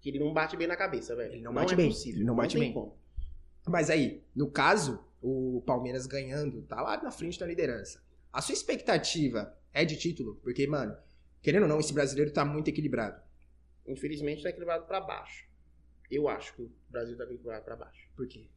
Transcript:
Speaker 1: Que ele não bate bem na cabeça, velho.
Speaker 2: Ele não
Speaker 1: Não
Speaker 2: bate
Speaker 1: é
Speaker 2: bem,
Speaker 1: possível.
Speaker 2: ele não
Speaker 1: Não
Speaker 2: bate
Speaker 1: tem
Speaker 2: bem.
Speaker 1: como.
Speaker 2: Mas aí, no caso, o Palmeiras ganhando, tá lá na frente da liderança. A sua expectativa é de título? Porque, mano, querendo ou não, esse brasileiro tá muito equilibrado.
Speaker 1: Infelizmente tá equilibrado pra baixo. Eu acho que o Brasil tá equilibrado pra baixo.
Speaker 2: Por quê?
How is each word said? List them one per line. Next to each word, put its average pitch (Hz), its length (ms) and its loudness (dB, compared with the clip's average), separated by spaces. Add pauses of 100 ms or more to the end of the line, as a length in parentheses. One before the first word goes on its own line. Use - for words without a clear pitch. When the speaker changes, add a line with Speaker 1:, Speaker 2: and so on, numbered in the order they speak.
Speaker 1:
Que 143 80 -6
ele 135 100 -4
não 147 140 2
bate 160 240 2
bem 170 100 0
na 175 80 0
cabeça, 143 400 -2
velho. 117 200 -6
Speaker 2:
Ele 117 80 -12
não 117 100 -6
Speaker 1:
Não 135 80 2
Speaker 2:
bate 185 140 4
Speaker 1:
é - 20 6
Speaker 2:
bem, 170 120 8
Speaker 1:
possível. - 300 -4
Speaker 2:
ele 101 60 2
não 120 100 4
Speaker 1:
Não 113 80 4
Speaker 2:
bate - 120 2
Speaker 1:
tem - 100 4
Speaker 2:
bem. 120 80 -2
Speaker 1:
como. 107 240 -6 (720)
Speaker 2:
Mas 165 220 4
aí, 147 340 2 (100)
no 139 160 0
caso, 147 480 4 (240)
o 127 420 -2
Palmeiras 127 420 0
ganhando, 139 560 -4
tá 127 200 -6
lá - 180 -2
na 285 120 -6
frente 170 260 -6
da 180 80 -4
liderança. 123 560 -2 (300)
A 127 100 -4
sua - 120 -2
expectativa 151 1000 0 (180)
é 151 120 4
de 156 120 0
título? 131 460 -4
Porque, 127 240 0
mano, 139 300 0 (440)
querendo 165 240 6
ou 165 40 6
não, 151 100 4
esse 151 140 0
brasileiro 139 400 2
tá 151 120 4
muito 151 220 0
equilibrado. 127 540 -2 (640)
Speaker 1:
Infelizmente 147 560 -4
tá 175 80 -4
equilibrado 170 360 -4
pra 190 140 -2
baixo. - 480 -10 (600)
Eu 143 180 2
acho 104 280 -6
que 123 60 -12
o 113 80 -12 (180)
Brasil 120 280 -6
tá 123 80 -10
equilibrado 120 400 -10
pra 113 120 -12
baixo. - 400 -18
Speaker 2:
Por 131 100 -6
quê? 110 200 -16 (100)